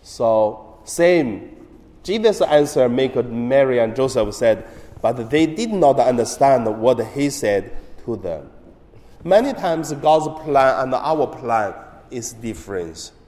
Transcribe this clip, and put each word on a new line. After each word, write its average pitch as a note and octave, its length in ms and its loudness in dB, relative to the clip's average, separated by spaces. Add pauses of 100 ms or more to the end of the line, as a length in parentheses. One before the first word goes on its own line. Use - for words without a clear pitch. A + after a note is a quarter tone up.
So A2 800 0
same, D#3+ 720 0 (460)
Jesus' G#3+ 380 0
answer D3 460 4
make B2+ 280 0 (100)
Mary B2 540 2
and A2+ 160 0
Joseph B2+ 400 0
said, A2 280 0 (380)
but A#2 280 -4
they D#3 180 4
did G#3+ 240 -6
not D3 280 4
understand B2 680 2 (140)
what A#2 280 2
he C#3+ 220 -2
said G2+ 460 -2 (300)
to A#2 100 -6
them. E2 340 -10 (760)
Many A3+ 300 2
times D#3+ 400 -4
God's D3+ 340 2 (160)
plan C3+ 400 2
and B2+ 100 -4
our C#3+ 340 -2
plan A2+ 460 -4 (380)
is A#2 220 -10
different. G2 760 -10 (160)